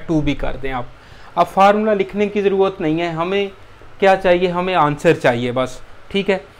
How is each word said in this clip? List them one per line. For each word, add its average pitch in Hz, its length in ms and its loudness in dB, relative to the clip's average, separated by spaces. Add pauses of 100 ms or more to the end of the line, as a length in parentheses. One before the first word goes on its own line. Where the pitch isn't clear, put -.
two 156 140 0
भी 143 120 0
कर 127 240 -6
दें 135 140 -8
आप। 123 180 -8 (480)
अब 175 80 2
formula 208 480 4
लिखने 196 340 -2
की 202 140 -4
ज़रूरत 190 400 2
नहीं 160 180 0
है, 170 140 -4
हमें 190 380 -2 (480)
क्या 190 160 6
चाहिए? 185 340 2
हमें 180 260 -2
answer 147 400 2
चाहिए 123 360 0
बस, 127 300 -4 (300)
ठीक 196 180 -2
है। 185 120 0 (180)